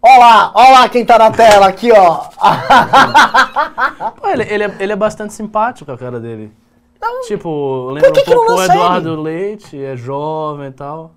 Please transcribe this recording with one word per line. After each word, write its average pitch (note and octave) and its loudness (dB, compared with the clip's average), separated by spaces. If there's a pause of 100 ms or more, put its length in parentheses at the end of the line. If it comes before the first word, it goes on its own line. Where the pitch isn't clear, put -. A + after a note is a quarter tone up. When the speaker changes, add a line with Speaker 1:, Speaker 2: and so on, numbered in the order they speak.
Speaker 1:
Ó B3+ 8
lá, A3+ 4
ó B3+ 6
lá B3 4
quem A#3+ -2
tá A#3 4
na A3 4
tela G#3 4
aqui, F#3+ -2
ó. F3+ 4
<laughs> C4 0
Speaker 2:
Pô, - -10
ele, C4+ -4
ele G#3 -6
é, G3+ -8
ele G3 -6
é G#3 -6
bastante G#3+ -8
simpático, G#3+ -8
a A#2+ -14
cara B2 -12
dele. A2 -16 (480)
Speaker 1:
Não. B4 -8
Speaker 2:
Tipo, C#3+ -8
Speaker 1:
Por C3 -10
Speaker 2:
lembra C5 0
Speaker 1:
que C5+ 0
Speaker 2:
um C#5 -2
Speaker 1:
que C5 -6
não B4 2
Speaker 2:
pouco A4+ 0
o A#4+ -2
Speaker 1:
lança F#4 0
Speaker 2:
Eduardo E3 -2
Speaker 1:
ele? D#3 -10
Speaker 2:
Leite, E3 -10
é C3+ -10
jovem C#3+ -10
e C3+ -18
tal. D#3 -18